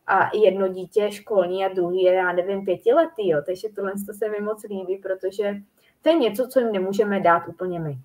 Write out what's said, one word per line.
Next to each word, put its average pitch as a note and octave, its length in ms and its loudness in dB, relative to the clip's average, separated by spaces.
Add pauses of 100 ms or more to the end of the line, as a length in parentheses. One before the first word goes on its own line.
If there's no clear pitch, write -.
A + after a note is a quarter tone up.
a F#3 260 4
jedno G3 340 4
dítě F#3 440 -2
školní F#3+ 540 0
a F#3+ 80 -2
druhý F3+ 300 0
je, F3+ 100 6
já F#3 180 2
nevím, G3 340 -2
pětiletý, A3+ 640 2
jo. D3 160 2
Takže F#3 300 -6
tohle G3 160 -6 (140)
to G#3 80 -12
se G#3+ 160 -4
mi G#3 100 -6
moc G#3+ 240 -6
líbí, F#3+ 340 -8
protože G3 580 -4 (460)
to D#4 80 2
je E4 60 6
něco, A#3+ 320 0
co C4 120 2
jim A#3 120 0
nemůžeme G3 480 0
dát E3+ 280 4
úplně F3 320 -6
my. D3+ 260 -6